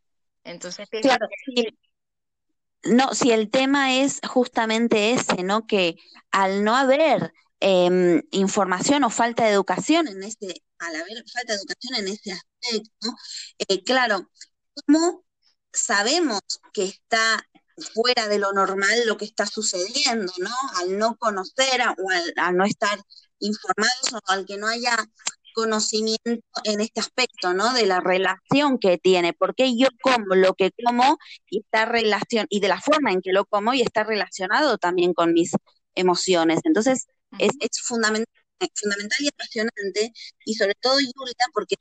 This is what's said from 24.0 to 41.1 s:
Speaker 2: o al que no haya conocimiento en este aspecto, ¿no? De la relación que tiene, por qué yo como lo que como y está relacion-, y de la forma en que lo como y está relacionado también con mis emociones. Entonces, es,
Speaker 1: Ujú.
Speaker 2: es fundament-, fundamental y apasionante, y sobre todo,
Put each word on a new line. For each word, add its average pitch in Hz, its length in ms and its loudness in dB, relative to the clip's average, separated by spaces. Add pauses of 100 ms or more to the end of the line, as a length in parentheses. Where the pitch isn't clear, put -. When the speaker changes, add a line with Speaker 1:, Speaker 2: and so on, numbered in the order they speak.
Speaker 2:
o 226 80 -10 (120)
al 190 140 -2
que 202 120 -10
no 208 100 -6
haya 240 280 -2 (580)
conocimiento 220 880 -2 (220)
en 208 160 -2
este 220 200 -6
aspecto, 196 540 -2
¿no? 214 200 0
De 233 120 2
la 185 140 2
relación 190 800 0
que 180 200 2
tiene, 175 340 4
por - 220 -2
qué 254 220 2
yo 262 100 4 (160)
como 220 320 2
lo 185 200 6
que 190 160 2 (140)
como 247 320 4 (320)
y 208 120 -4
está 220 260 0
relacion-, 214 640 0
y 202 100 0
de 196 80 2
la 185 120 0
forma 285 320 2
en 185 100 2
que 185 100 -4
lo 196 140 4
como 214 280 0
y 269 80 2
está 214 220 0
relacionado 214 720 0
también 175 360 2
con 170 180 2
mis 170 200 2 (420)
emociones. 175 720 2
Entonces, 226 420 2 (320)
es, 202 140 2
Speaker 1:
Ujú. - 80 -14
Speaker 2:
es 220 100 -4 (180)
fundament-, 220 380 -2 (480)
fundamental 208 460 -4
y 285 80 -2
apasionante, 220 840 -6 (320)
y 214 100 -6
sobre 208 260 0
todo, 254 140 0 (200)